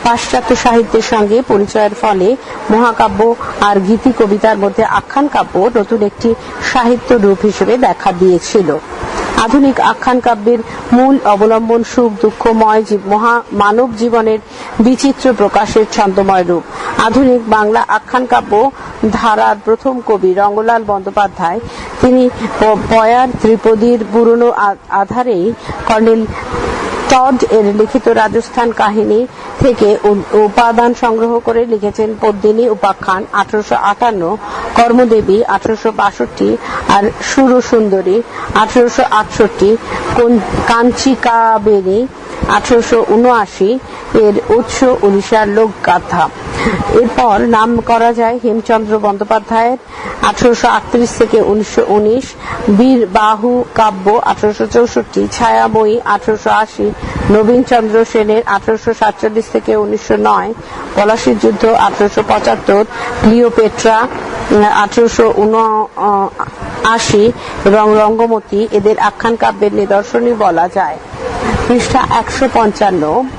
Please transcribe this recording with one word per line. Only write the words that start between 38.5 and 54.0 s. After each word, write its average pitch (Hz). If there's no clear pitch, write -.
আঠারোশো 240
আটষট্টি, 214
কোন-, 240
কাঞ্চিকাবেনী 226
আঠারোশো 226
ঊনআশি 233
এর 214
উৎস 233
উড়িষ্যার 214
লোকগাথা। 180
এরপর 233
নাম 233
করা 233
যায় 233
হেমচন্দ্র 220
বন্দ্যোপাধ্যায়ের 214
আঠারোশো 226
আটত্রিশ 226
থেকে 220
উনিশশো 208
উনিশ, 214
বীর 247
বাহু 220
কাব্য 208